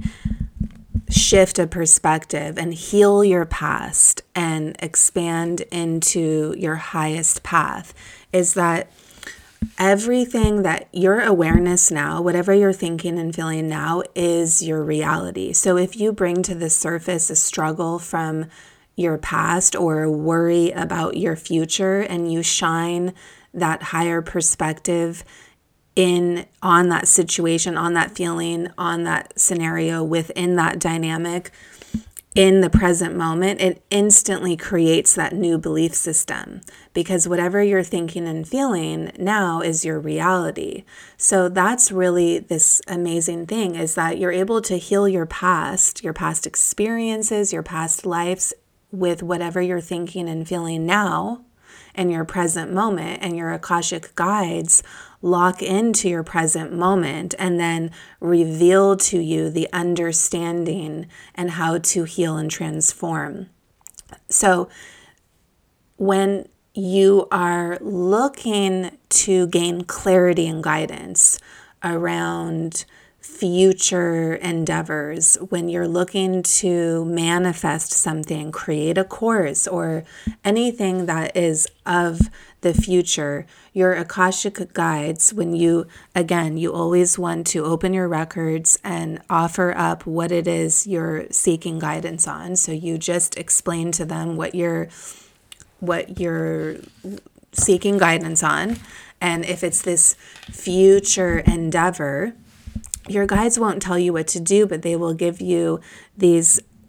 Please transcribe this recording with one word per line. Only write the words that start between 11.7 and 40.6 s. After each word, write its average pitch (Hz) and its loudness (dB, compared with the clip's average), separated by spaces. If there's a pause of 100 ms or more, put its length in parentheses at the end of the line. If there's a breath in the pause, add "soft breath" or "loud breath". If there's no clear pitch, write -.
now, 156 -2
whatever 175 2
you're 196 6
thinking 170 -4
and 165 -4
feeling 160 -4
now, 156 -4 (100)
is 170 2
your 156 -2
reality. 156 -2
So 180 2
if 185 0
you 220 0
bring 185 0
to 185 -4
the 165 -4
surface 165 -2
a - -4
struggle 165 -2
from 160 -4 (500 loud breath)
your 165 0
past 170 0
or 156 0
worry 170 2
about 170 -4
your 170 -2
future, 190 0
and 170 -2
you 165 -2
shine 170 0 (380 loud breath)
that 165 -2
higher 170 0
perspective 165 -2 (720 loud breath)
in, 175 2 (160)
on 180 6
that 165 0
situation, 170 2
on 170 0
that 165 2
feeling, 170 -4 (100)
on 170 -2
that - -4
scenario, 165 0
within 165 0
that 165 2
dynamic, 165 -2 (840 loud breath)
in 190 8
the 170 2
present 170 0
moment, 170 0
it 185 -2
instantly 202 2
creates 165 2
that 160 -2
new 170 0
belief 160 -2
system, - -4 (320 loud breath)
because 170 0
whatever 175 0
you're 196 4
thinking 170 -6
and 160 -6
feeling 165 -2
now 185 0
is 165 -2
your 160 -4
reality. 160 -2 (340 loud breath)